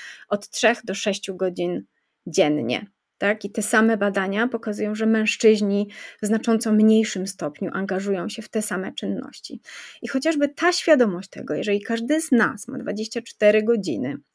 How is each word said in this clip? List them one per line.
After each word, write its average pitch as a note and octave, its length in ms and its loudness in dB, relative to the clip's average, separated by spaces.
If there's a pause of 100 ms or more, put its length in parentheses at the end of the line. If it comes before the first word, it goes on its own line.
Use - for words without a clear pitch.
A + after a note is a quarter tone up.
(280)
od G3+ 200 -6
trzech A#3+ 360 0
do F#3+ 100 -6
sześciu G3 420 -4
godzin F3+ 460 -2 (440)
dziennie. D3+ 600 0 (320)
Tak? G#3 260 -2
I G3+ 60 -6
te G#3+ 120 -4
same A3+ 340 4
badania G3+ 520 0
pokazują, G#3+ 460 -4
że A3 120 -2
mężczyźni G#3+ 840 2 (340)
w G#3 40 -4
znacząco A3 460 2
mniejszym G#3+ 540 4
stopniu E3+ 480 -6
angażują G3 540 -2
się G#3+ 140 -10
w - 60 -16
te A3 140 -2
same F#3+ 300 -4
czynności. - 680 -8 (420)
I A3+ 60 -10
chociażby D4 400 0
ta E4+ 240 0
świadomość A3+ 580 2
tego, - 240 -8
jeżeli G3+ 280 -2
każdy A#3 380 -2
z - 120 -2
nas G#3+ 360 2
ma - 100 -8
dwadzieścia G#3+ 440 -6
cztery G#3+ 400 4
godziny F3 540 0 (180)